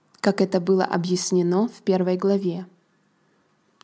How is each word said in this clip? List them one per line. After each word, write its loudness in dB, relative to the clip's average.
как 0
это 0
было 2
объяснено 0
в -12
первой 0
главе. -2